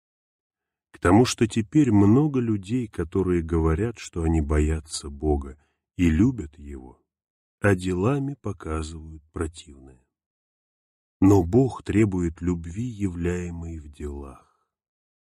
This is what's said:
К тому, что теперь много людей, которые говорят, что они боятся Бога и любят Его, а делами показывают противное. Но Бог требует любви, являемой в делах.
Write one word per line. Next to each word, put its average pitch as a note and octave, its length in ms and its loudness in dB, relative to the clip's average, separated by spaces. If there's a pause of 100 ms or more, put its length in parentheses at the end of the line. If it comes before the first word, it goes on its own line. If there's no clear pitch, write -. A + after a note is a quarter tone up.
(920)
К - 80 -20
тому, G#2 260 6
что - 220 0
теперь B2 440 0
много B2 480 4
людей, A2+ 480 -4
которые F2+ 540 -2
говорят, D#2+ 560 0
что - 240 -10
они D#2+ 200 2
боятся D2+ 680 -2
Бога C#2+ 500 -4 (360)
и F2 140 2
любят F#2+ 500 0
Его, C2+ 420 -18 (600)
а G2+ 120 4
делами G#2 640 -2
показывают D#2+ 960 -10
противное. C2+ 720 -12 (1120)
Но G2 240 6
Бог A2+ 380 0
требует F#2 600 0
любви, E2+ 420 -6
являемой F2 960 -6
в D2 120 -20
делах. C#2+ 800 -16 (640)